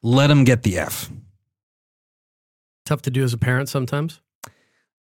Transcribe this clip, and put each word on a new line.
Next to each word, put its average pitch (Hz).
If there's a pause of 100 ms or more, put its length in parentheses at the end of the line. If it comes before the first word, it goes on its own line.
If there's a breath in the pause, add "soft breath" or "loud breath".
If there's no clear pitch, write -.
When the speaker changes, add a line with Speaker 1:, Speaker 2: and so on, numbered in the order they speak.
Speaker 1:
Let 135
'em 143
get 123
the 92
F. - (1700)
Speaker 2:
Tough -
to 135
do 131
as 120
a 120
parent 127
sometimes. 143 (880 loud breath)